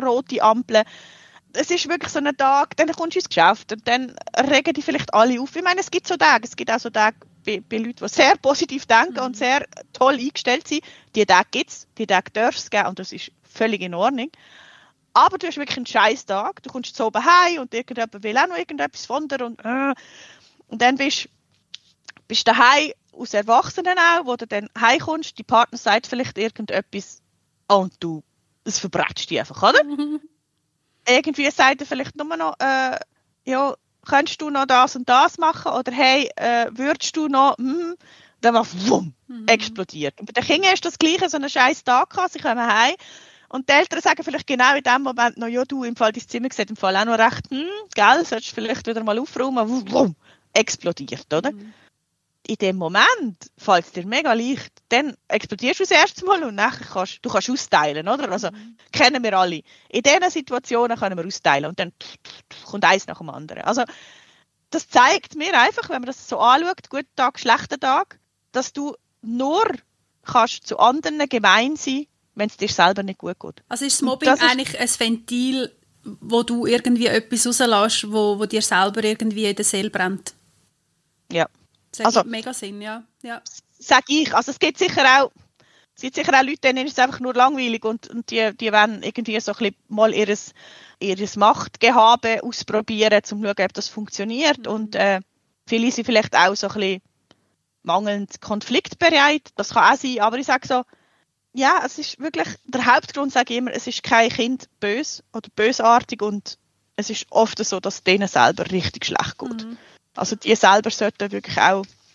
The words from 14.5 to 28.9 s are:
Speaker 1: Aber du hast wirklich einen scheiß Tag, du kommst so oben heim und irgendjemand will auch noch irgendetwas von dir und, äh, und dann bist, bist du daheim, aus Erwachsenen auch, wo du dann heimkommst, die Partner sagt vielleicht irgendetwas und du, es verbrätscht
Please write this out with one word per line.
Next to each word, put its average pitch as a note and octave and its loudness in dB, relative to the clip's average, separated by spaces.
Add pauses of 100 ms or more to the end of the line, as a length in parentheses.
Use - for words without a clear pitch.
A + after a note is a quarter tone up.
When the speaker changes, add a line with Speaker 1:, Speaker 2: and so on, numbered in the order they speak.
Speaker 1:
Aber E4+ 4
du F4+ -8
hast D#4 -8
wirklich C#4+ -6
einen B3 -8
scheiß A3 2
Tag, G3+ -6
du - -18
kommst - -12
so A3+ -2
oben G#3+ -2
heim F4 4
und B3 -12
irgendjemand A3+ -8
will G#3+ -4
auch D#4+ 2
noch F4 -8
irgendetwas D4 -8
von D4 -6
dir C4 -6
und, A#3 -12
äh, C4+ -2 (760)
und A3+ -8
dann B3+ 4
bist, C#4 -2 (1000)
bist - -2
du A3+ 8
daheim, C4 4 (220)
aus - -12
Erwachsenen D4 0
auch, E4+ 4
wo B3 -4
du A#3 -8
dann G#3 -6 (100)
heimkommst, D#4 0
die G#3+ -12
Partner A#3+ 2
sagt A3 0
vielleicht - -6
irgendetwas - -8 (460)
und F#3+ 2
du, D#3+ -8 (420)
es - -6
verbrätscht - -4